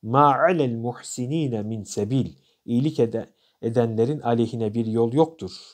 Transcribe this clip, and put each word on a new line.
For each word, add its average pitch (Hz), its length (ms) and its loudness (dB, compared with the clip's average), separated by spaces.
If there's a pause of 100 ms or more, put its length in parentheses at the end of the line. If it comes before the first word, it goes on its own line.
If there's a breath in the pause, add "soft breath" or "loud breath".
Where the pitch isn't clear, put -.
مَا 135 280 6
عَلَى 156 300 2
الْمُحْسِن۪ينَ 123 920 -4
مِنْ 107 300 -6
سَب۪يلٍ. 107 520 -2 (280)
İyilik 135 360 0
ede-, 113 320 -2 (300)
edenlerin 117 580 0
aleyhine 113 540 0
bir 113 120 0
yol 117 260 0
yoktur. 135 400 0 (220)